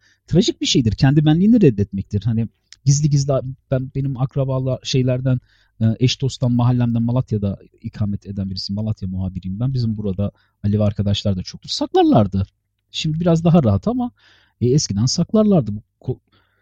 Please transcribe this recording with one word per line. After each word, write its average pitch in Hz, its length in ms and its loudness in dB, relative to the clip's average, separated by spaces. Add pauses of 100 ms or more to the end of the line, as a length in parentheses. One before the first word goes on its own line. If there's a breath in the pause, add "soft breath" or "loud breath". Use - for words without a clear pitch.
(260)
trajik 220 340 0
bir 302 60 -4
şeydir. 113 260 2
Kendi 147 320 2
benliğini 190 380 4
reddetmektir. 101 600 0
Hani 113 260 -2 (360)
gizli 143 260 2
gizli 139 220 0 (380)
ben, 131 240 -4
benim 135 260 -4
akrabalar 131 600 -2
şeylerden, 127 560 0 (420)
e, 110 40 0 (160)
eş - 200 0
dosttan, 123 320 -2
mahallemden 120 500 2
Malatya'da 113 560 -2 (240)
ikamet 104 440 -6
eden 98 240 -6
birisi. 95 220 -8
Malatya 107 360 -6
muhabiriyim 92 520 -6
ben. 135 140 -2
Bizim 113 220 -2
burada 101 340 -4 (340)
Alevi 104 180 2
arkadaşlar 101 540 0
da 90 60 -6
çoktur. - 280 -16
Saklarlardı. 285 760 2 (440)
Şimdi 160 300 -4
biraz 165 240 2
daha 170 180 6
rahat 104 260 2
ama, 247 220 -2 (500 soft breath)
e, 120 80 2
eskiden 123 380 0
saklarlardı. 170 680 2
Bu 107 60 -10 (180)
ko-, - 180 -8 (440)